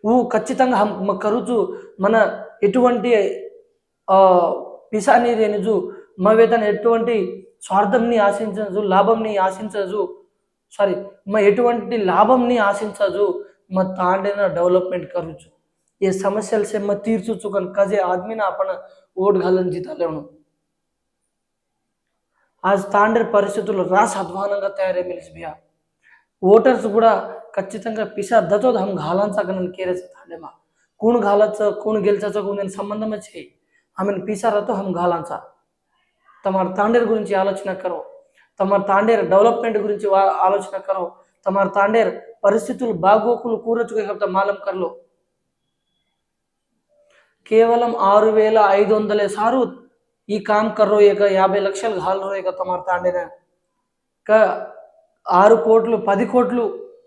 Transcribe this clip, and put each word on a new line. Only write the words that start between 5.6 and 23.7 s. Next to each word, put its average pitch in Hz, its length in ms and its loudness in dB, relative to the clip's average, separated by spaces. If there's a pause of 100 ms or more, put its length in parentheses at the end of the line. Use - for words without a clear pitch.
మ 208 120 4
వేతన 226 320 6
ఎటువంటి 233 500 0 (480)
స్వార్థంని 226 540 2
ఆశించదు, 202 640 -2
లాభంని 208 560 2
ఆశించదు, 196 680 -4 (680)
సారీ, 190 260 0 (320)
మ 214 100 0
ఎటువంటి 233 580 2
లాభంని 226 600 2
ఆశించదు, 202 680 0 (460)
మ 185 100 0
తాండేన 190 640 -2
డెవలప్‌మెంట్ 180 680 0
కరుచు, 165 360 -10 (520)
ఏ 190 80 0
సమస్యలు 196 540 -2
సే 214 140 -6
మ 202 140 -4
తీర్చుచు 202 560 -4
కన్ 190 260 -4
కజే 202 260 0 (120)
ఆద్మీన 214 300 -4
అపన 190 280 -4 (480)
ఓట్ 190 200 2
ఘాలని 185 340 0
జీతా - 220 -10
లేవను। 156 420 -8 (2250)
आज 196 160 2 (120)
తాండ్రి 220 320 2
పరిస్థితులు 196 580 -2